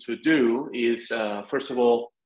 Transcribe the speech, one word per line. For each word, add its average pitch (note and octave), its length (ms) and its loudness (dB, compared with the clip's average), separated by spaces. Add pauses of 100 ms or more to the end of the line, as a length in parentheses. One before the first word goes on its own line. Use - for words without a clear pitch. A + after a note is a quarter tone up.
to A#2 80 -4
do C3+ 580 2
is, A#2 380 -2
uh, G#2 400 -4
first C3+ 180 -4
of B2+ 80 -4
all A#2+ 340 2 (140)